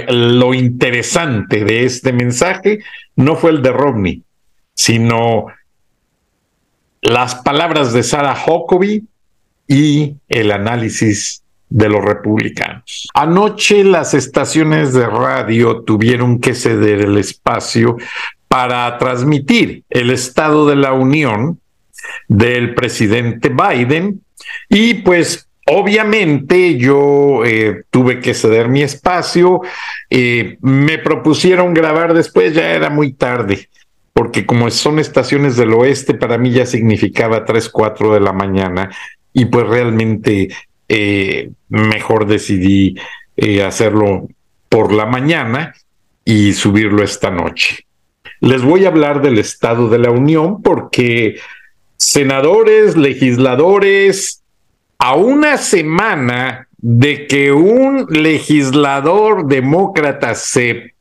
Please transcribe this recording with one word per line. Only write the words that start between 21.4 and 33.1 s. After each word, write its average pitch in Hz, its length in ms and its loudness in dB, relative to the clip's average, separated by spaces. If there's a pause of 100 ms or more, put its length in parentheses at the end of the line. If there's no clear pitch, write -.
del 117 460 0
presidente 117 760 -2
Biden 160 720 -2 (460)
y, 220 260 2
pues, 180 540 -2 (180)
obviamente 180 1120 0
yo, 139 640 2
eh, 110 460 0
tuve 123 300 2
que 123 140 -2
ceder 113 340 2
mi 139 140 2
espacio, 175 800 0 (480)
eh, 120 540 -2
me 139 360 2
propusieron 175 760 0
grabar 165 400 2
después, 165 400 0
ya 165 160 0
era 160 180 -2
muy 147 240 -2